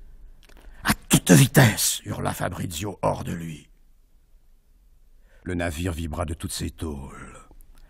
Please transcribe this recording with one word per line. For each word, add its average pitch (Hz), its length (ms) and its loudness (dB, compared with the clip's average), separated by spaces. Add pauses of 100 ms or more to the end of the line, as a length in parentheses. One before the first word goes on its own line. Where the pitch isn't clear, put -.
(840)
À - 80 2 (160)
toute - 220 2
vitesse ! » 135 720 6
hurla 95 300 -4
Fabrizio 98 680 -6
hors - 240 -2
de 90 80 -6
lui. 82 380 -10 (1700)
Le 92 120 -6
navire 87 400 -2
vibra 82 320 -4
de 85 80 -6
toutes - 180 -8
ses 82 160 -6
tôles. 69 680 -10 (520)